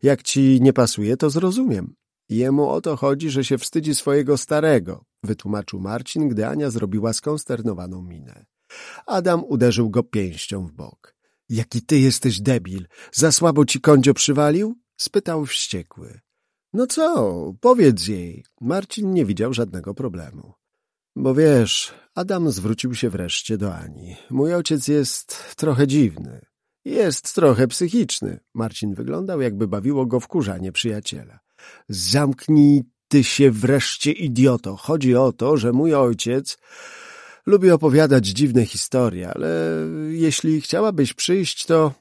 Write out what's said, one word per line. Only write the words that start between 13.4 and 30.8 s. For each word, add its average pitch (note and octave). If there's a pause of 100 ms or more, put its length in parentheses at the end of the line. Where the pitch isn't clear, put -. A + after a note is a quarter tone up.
ci -
Kondzio C#3+
przywalił?" D3+ (220)
spytał D#3+
wściekły. - (540)
"No A#3+
co, A2
powiedz D3+
jej". F2+ (160)
Marcin F#3+
nie E3+
widział G#2
żadnego F#2+
problemu. E2+ (600)
"Bo C3
wiesz", C#3 (220)
Adam F3+
zwrócił A2
się A#2
wreszcie F2+
do F#2+
Ani, D#2+ (140)
"mój C#3+
ojciec D#3+
jest -
trochę C#3+
dziwny. G2+ (400)
Jest -
trochę C3
psychiczny". E3 (140)
Marcin A2
wyglądał, D3+
jakby A2
bawiło B2
go B2
wkurzanie G2
przyjaciela. G#2+ (500)